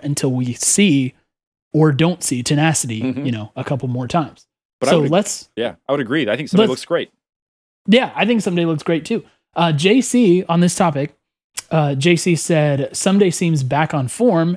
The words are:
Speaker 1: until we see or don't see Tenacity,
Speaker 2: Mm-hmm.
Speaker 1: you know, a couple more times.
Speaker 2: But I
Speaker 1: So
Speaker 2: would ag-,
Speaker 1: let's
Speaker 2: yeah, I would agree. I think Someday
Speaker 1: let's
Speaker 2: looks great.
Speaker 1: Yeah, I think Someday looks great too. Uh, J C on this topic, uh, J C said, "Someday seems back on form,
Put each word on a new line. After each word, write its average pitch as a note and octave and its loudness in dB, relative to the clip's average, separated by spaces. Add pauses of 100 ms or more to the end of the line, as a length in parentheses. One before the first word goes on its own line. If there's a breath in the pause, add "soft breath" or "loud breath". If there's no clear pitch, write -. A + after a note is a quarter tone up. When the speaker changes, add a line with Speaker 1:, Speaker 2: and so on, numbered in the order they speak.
Speaker 1:
until C#3+ -2
we B2+ -2
see C#3 0 (580)
or D#3 4
don't D#3+ 0
see B2 -4
Tenacity, C#3+ 0
Speaker 2:
Mm-hmm. C3 -4
Speaker 1:
you B2 -2
know, A2 -8
a - -8
couple C3+ -6
more B2 -6
times. D3+ -6 (320)
Speaker 2:
But B2+ -2
I - 6
Speaker 1:
So E3+ 4
Speaker 2:
would C#3 0
ag-, D3 0
Speaker 1:
let's - -2
Speaker 2:
yeah, G#2+ -6 (140)
I C#3 0
would C#3+ -2
agree. B2+ -2
I G#2+ -2
think D3+ -8
Someday F#3+ 2
Speaker 1:
let's A3 2
Speaker 2:
looks B2+ -6
great. D#3 -4 (800)
Speaker 1:
Yeah, A#3 4
I F#3+ 0
think A3+ 2
Someday F3 0
looks D#3+ -2
great D#3+ -2
too. A3+ -4 (320 soft breath)
Uh, E3+ 2
J F#3+ 2
C G3 2
on E3+ 2
this F3 2
topic, D3 0 (560)
uh, D3 2
J E3 2
C E3+ 0
said, D3 0
"Someday G3 2
seems D#3+ 0
back C#3+ -2
on C#3 -2
form, F3+ 0